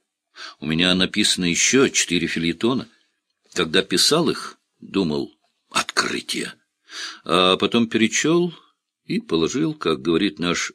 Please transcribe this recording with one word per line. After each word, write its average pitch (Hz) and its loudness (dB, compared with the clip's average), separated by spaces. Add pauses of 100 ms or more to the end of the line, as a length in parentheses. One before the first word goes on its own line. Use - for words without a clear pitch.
(600)
У 73 -10
меня 87 2
написано 92 0
ещё 92 4
четыре 85 0
фельетона. 85 -2 (640)
Когда 85 2
писал 139 0
их, - -10 (220)
думал: 76 -4 (300)
«Открытие». - -4 (680)
А 92 4
потом 113 2
перечёл 156 2 (500)
и - -4
положил, 117 -2
как 80 -2
говорит 85 0
наш - -2